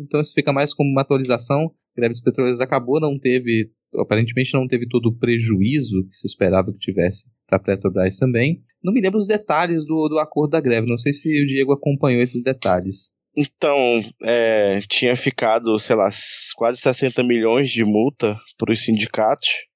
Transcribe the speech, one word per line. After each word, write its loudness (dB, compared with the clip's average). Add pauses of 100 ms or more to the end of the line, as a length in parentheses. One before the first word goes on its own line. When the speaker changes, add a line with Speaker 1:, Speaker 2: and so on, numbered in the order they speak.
Speaker 1:
então -2
isso -6
fica 0
mais -2
como 0
uma 2
atualização. 0 (240)
A -6
greve 2
dos -16
petroleiros 0
acabou, 0
não -2
teve, 0 (280)
aparentemente 0
não 0
teve -2
todo 0
o 0
prejuízo 0
que -14
se -6
esperava 0
que -10
tivesse -2 (160)
pra 0
Petrobras -2
também. 0 (220)
Não -2
me 2
lembro 0
os 0
detalhes 0
do, 0
do -2
acordo -2
da 2
greve, 0
não -2
sei -2
se -4 (120)
o 2
Diego 0
acompanhou 0
esses -2
detalhes. -2 (240)
Speaker 2:
Então, 0 (180)
é, 2
tinha 0
ficado, 0
sei 0
lá, 4
s-, -4
quase -2
sessenta 0
milhões 2
de 0
multa 0 (200)
pros 0
sindicatos. 0 (280)